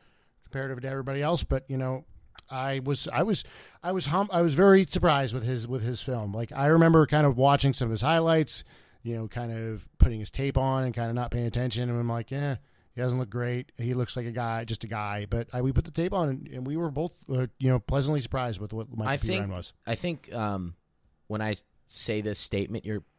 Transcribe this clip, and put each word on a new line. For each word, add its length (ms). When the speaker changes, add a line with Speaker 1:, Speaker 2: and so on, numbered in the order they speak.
Speaker 1:
comparative 360
to 60
everybody 340
else. 220
But, 240
you 80
know, 300
I 300
was, 320
I 120
was, 200
I 80
was 140
hum-, 260
I 100
was 140
very 340
surprised 440
with 100
his, 240
with 160
his 180
film. 320
Like, 200
I 140
remember 380
kind 220
of 80
watching 380
some 140
of 40
his 100
highlights, 640
you 140
know, 100
kind 240
of 340
putting 240
his 100
tape 260
on 280
and 80
kind 160
of 60
not 160
paying 160
attention. 420
And 100
I'm 100
like, 220
"Eh, 240
he 60
doesn't 180
look 100
great. 480
He 160
looks 220
like 100
a 60
guy, 320
just 220
a 20
guy." 420
But 240
I, 80
we 120
put 120
the 60
tape 220
on, 160
and, 180
and 200
we 100
were 120
both, 240
uh, 180
you 100
know, 100
pleasantly 420
surprised 400
with 120
what 160
Michael 220
Speaker 2:
I 60
Speaker 1:
P. 100
Speaker 2:
think, 140
Speaker 1:
Ryan 100
was. 220
Speaker 2:
I 100
think, 380
um, 420
when 140
I 140
say 340
this 180
statement, 460
you're, 180